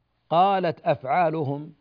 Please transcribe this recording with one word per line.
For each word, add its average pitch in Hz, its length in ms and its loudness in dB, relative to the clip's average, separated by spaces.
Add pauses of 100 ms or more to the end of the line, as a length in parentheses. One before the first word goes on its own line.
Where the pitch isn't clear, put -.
(300)
قالت 185 500 2
أفعالهم 156 1000 -2